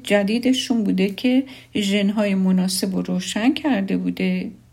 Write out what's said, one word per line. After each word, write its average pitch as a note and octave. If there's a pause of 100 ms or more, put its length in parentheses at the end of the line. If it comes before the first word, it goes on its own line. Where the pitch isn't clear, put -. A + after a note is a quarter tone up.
جدیدشون A3+
بوده F#3+
که B3+ (320)
ژن‌های G3+
مناسب F#3
رو F3+
روشن F#3
کرده G3
بوده F#3 (220)